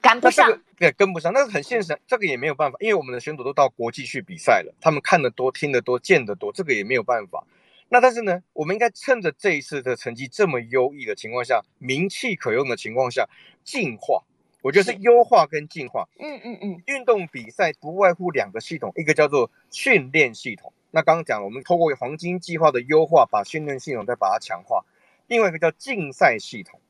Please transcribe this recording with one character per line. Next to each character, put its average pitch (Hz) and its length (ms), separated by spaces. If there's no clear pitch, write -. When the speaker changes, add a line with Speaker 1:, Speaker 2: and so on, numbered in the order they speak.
Speaker 1:
赶 226 180
不 311 100
上。 320 200
Speaker 2:
那 - 20
这 - 60
个， - 60
对， 160 120
跟 196 220
不 165 60
上， 165 120
那 269 140
是 214 60
很 147 120
现 233 180
实， 165 240
这 247 120
个 208 80
也 160 100
没 156 120
有 151 60
办 143 160
法， - 120
因 220 80
为 214 40
我 175 80
们 127 120
的 120 80
选 151 160
手 127 60
都 139 100
到 139 160
国 117 200
际 131 160
去 120 160
比 92 160
赛 101 260
了， - 180
他 160 100
们 147 100
看 175 200
得 127 80
多、 127 200
听 143 220
得 123 100
多、 123 160
见 139 280
得 101 100
多， 208 160
这 - 100
个 147 120
也 104 100
没 113 100
有 120 80
办 107 240
法。 76 220
那 247 120
但 254 100
是 226 120
呢， 180 180
我 151 120
们 175 80
应 214 60
该 233 100
趁 247 320
着 170 100
这 190 200
一 147 100
次 143 220
的 123 120
成 117 200
绩 131 120
这 196 200
么 135 120
优 127 360
异 131 100
的 107 80
情 110 180
况 123 140
下， 117 160
名 139 320
气 220 260
可 - 160
用 131 160
的 120 80
情 107 200
况 127 160
下， 120 180
进 185 340
化， - 260
我 135 80
觉 170 80
得 196 120
是 196 80
优 240 240
化 190 220
跟 151 220
进 139 200
化。 110 200
Speaker 1:
是。 - 80
嗯， 285 180
嗯， 240 200
嗯。 185 240
Speaker 2:
运 262 180
动 202 220
比 113 240
赛 170 220
不 160 220
外 190 160
乎 175 200
两 107 200
个 110 80
系 147 200
统， 101 160
一 165 80
个 151 100
叫 151 140
做 139 240
训 175 420
练 139 220
系 107 220
统。 - 180
那 160 140
刚 160 140
刚 165 60
讲 117 160
了， 101 60
我 98 60
们 131 100
透 175 160
过 160 160
黄 131 240
金 175 220
计 170 180
划 156 140
的 123 100
优 156 240
化， 147 240
把 104 140
训 156 200
练 139 160
系 147 140
统 110 100
再 117 120
把 95 160
它 110 80
强 92 240
化。 101 200
另 226 160
外 190 60
一 - 20
个 160 80
叫 165 100
竞 180 420
赛 127 280
系 104 240
统。 - 160